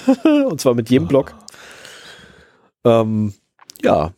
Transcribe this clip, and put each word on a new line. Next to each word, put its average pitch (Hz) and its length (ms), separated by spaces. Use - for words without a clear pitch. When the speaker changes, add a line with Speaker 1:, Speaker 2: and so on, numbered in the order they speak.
Speaker 1:
<laughs> 262 180
Und 277 380
zwar 127 140
mit 117 140
jedem 135 160
Speaker 2:
Ah. 175 40
Speaker 1:
Block. 135 240
Ähm, 110 480
ja. 80 340